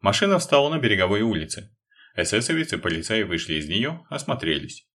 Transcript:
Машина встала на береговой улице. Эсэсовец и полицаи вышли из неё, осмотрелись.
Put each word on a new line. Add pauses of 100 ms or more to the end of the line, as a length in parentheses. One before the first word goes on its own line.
Машина
встала
на
береговой
улице. (400)
Эсэсовец
и
полицаи
вышли
из
неё,
осмотрелись.